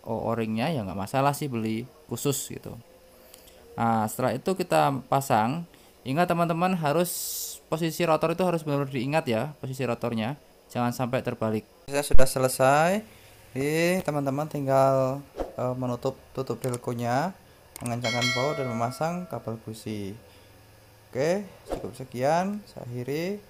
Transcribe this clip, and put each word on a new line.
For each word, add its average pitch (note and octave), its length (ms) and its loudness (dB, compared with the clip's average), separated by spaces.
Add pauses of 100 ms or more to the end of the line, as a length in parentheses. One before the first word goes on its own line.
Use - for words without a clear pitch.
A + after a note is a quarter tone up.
o-, A2 240 -4
o-ringnya, A2+ 400 -2
ya A#2 160 -4
nggak E2+ 80 -8
masalah C3+ 400 -2
sih C#3+ 160 -6
beli A2 320 -4 (240)
khusus C3+ 400 -4
gitu. - 320 -12 (960)
Nah, A2+ 320 0
setelah B2 240 -2
itu D#3 240 -2
kita D#3 400 0 (160)
pasang. C3+ 560 0 (400)
Ingat E3+ 240 0
teman-teman, E3+ 480 0
harus D#3+ 320 0 (560)
posisi E3 400 -2
rotor D#3+ 240 2
itu F3+ 160 0
harus E3 160 -2
benar-benar C#3+ 320 -2
diingat C#3+ 320 0
ya, A#2+ 320 0
posisi C3 240 -8
rotornya. A#2 560 -4 (320)
Jangan A#2+ 240 -2
sampai B2+ 240 -2
terbalik. A2 480 -4 (240)
Saya C#3 80 0
sudah - 240 12
selesai. C#3 800 4 (480)
Jadi, E3 560 0
teman-teman C#3+ 400 -2
tinggal, C3+ 720 2 (160)
eh, - 400 -4
menutup, B2+ 400 -4 (160)
tutup B2+ 320 -6
delconya, B2 720 -2 (480)
mengencangkan A#2+ 400 -2 (160)
baut C#3+ 160 0
dan C3 160 -4
memasang D#3 560 -4
kabel A2+ 320 -8
busi. G#2+ 560 -8 (960)
Oke, E3+ 320 -2 (240)
cukup - 240 -8
sekian. D#3+ 800 -2
Saya - 160 -12
akhiri. D3 640 -6